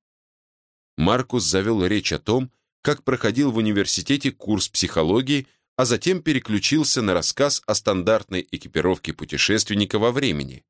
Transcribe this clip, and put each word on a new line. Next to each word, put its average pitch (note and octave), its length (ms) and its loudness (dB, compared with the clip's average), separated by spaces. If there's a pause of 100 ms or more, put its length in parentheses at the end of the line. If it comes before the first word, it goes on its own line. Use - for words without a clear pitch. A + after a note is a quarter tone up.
(960)
Маркус A#2 480 2
завёл G2 400 2
речь F#2 300 0
о D2+ 60 -4
том, B2+ 340 -2 (280)
как C#3+ 220 -2
проходил B2 480 0
в A2 60 -2
университете G#2+ 720 0
курс G2 380 -2
психологии, B2+ 760 0 (300)
а B2+ 80 2
затем C#3+ 380 0
переключился C3 800 0
на G2 120 0
рассказ C3+ 520 0
о G#2+ 100 0
стандартной G2 760 0
экипировке E2+ 640 -2
путешественника G2+ 880 -2
во A#2+ 140 2
времени. D2+ 560 -4